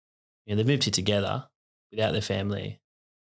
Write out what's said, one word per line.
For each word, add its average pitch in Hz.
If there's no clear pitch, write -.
you 104
know, 104
they've 110
moved 139
here 104
together 101
without 107
their 107
family, 98